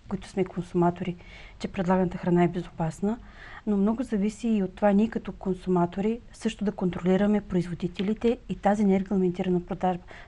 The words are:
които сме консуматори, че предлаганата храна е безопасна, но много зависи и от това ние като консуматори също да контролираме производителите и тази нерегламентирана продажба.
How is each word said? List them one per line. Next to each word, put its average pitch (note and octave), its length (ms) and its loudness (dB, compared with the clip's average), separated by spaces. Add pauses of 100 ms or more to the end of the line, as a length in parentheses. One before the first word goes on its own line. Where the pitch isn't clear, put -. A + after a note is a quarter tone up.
които - 200 -8
сме F#3 160 -2
консуматори, F3 720 -2 (420)
че - 100 -8
предлаганата F#3 500 0
храна F3 260 4
е E3+ 40 4
безопасна, F3+ 680 -4 (480)
но G#3+ 100 2
много A3 260 2
зависи G#3+ 460 -2
и G#3+ 140 2
от F#3 120 -4
това G#3 180 4
ние G#3 160 6
като A3 240 -6
консуматори F#3 880 0 (120)
също - 320 -4
да G#3 80 0
контролираме F#3+ 680 2
производителите F#3+ 1000 -2 (100)
и F#3 80 -6
тази G#3 280 2
нерегламентирана F#3 840 2
продажба. F3+ 380 -2 (240)